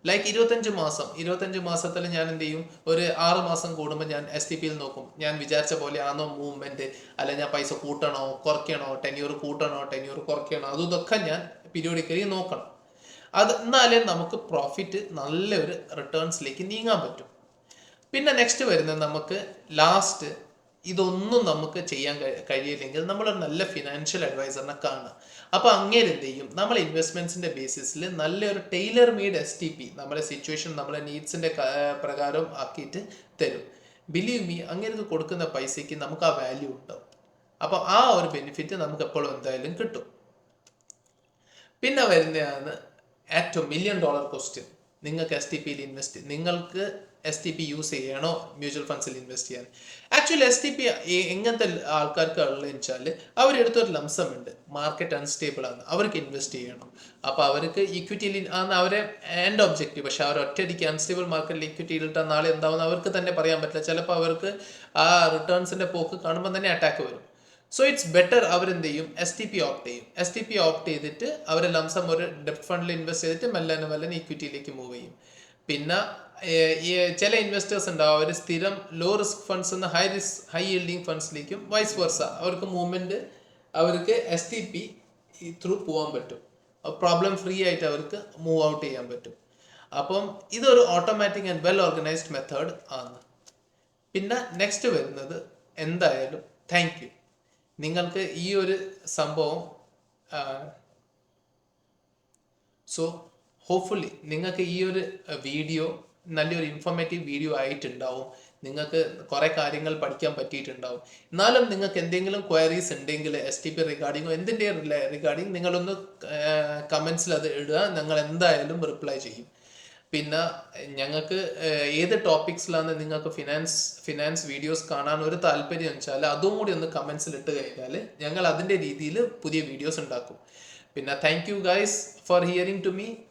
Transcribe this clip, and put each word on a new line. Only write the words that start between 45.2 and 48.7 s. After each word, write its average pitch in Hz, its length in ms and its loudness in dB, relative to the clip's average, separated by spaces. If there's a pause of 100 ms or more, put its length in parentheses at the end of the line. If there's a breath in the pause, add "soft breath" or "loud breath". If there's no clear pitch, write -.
എസ് - 180 -4
ടി 151 60 -4
പിയിൽ 139 240 -8
ഇൻവെസ്റ്റ്, 135 420 -10
നിങ്ങൾക്ക് 170 680 -4 (340)
എസ് 156 200 -4
ടി 165 60 -2
പി 156 120 -6
യൂസ് 151 280 -4
ചെയ്യണോ 139 680 -4
മ്യൂച്വൽ 143 280 -6